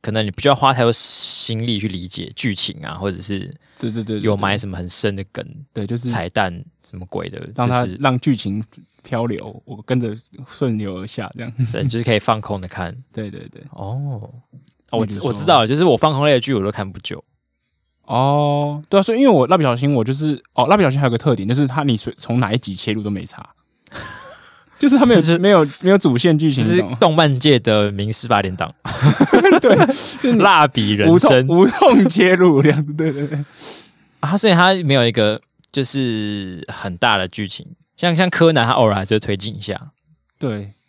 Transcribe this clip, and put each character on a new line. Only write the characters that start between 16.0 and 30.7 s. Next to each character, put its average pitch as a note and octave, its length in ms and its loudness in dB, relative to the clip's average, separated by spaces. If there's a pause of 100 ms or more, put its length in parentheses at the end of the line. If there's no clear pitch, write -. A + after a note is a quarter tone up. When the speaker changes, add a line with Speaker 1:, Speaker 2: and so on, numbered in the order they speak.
Speaker 1:
空 C#3 120 0
类 D3+ 60 4
的 C3 80 4
剧 B2+ 120 -4
我 G#2 120 0
都 G#2 80 -2
看 G2 200 -8
不 - 100 -16
久。 - 220 -12 (840)
Speaker 2:
哦， D3 840 0
对 G3 100 4
啊， F#3+ 40 2
所 A3+ 120 0
以 B3 40 0
因 C4+ 40 4
为 C#4 60 6
我 C#3 160 4
蜡 F#3 100 2
笔 E3 80 2
小 B2+ 120 2
新， C#3 180 0
我 A#2+ 100 2
就 B2 80 -2
是， D3 320 -4 (120)
哦， B2 100 2
蜡 F3 100 4
笔 G#3 60 2
小 D3+ 80 4
新 C3+ 100 0
还 C#3+ 60 0
有 A#2+ 60 2
个 A2+ 60 -2
特 B2 180 2
点， G2 120 -6
就 A#2+ 60 0
是 C#3 140 0
它 C#3 160 -4
你 C3+ 120 0
随-， A2+ 220 -8
从 A#2+ 220 -4
哪 G#2 120 -2
一 A2+ 60 0
集 G2+ 160 -6
切 G2 180 -6
入 G#2+ 120 -4
都 G#2 80 -6
没 F#2+ 120 -8
差。 - 240 -18 (440)
<laughs> - 40 -20 (840)
就 C#4+ 120 2
是 C4+ 80 4
它 C4 80 6
没 A#3+ 100 6
有， F3 60 8
Speaker 1:
就 D3+ 60 0
是 E3+ 100 4
Speaker 2:
没 F#3+ 140 4
有， E3 140 6 (140)
没 F3+ 100 0
有 G3 80 6
主 C#3 200 2
线 D#3 200 2
剧 D#3 140 2
情， C3+ 100 0
Speaker 1:
就 - 80 2
是 F3 60 2
Speaker 2:
你 F3+ 60 2
懂 - 100 -6
吗？ B2 80 -10
Speaker 1:
动 D#3+ 160 4
漫 D3 240 2
界 C#3+ 200 4
的 G#2+ 340 2
民 G2+ 180 -4
事 - 160 -6
八 G#2+ 140 4
点 F#2+ 120 -4
档。 E2 160 -6 (460)
Speaker 2:
<laughs> F4+ 460 4
对， C#4+ 120 6 (480)
就 C4 80 2
是 A#3+ 40 4
你 G#3+ 80 4
Speaker 1:
蜡 F3 260 6
笔 G#2+ 240 -2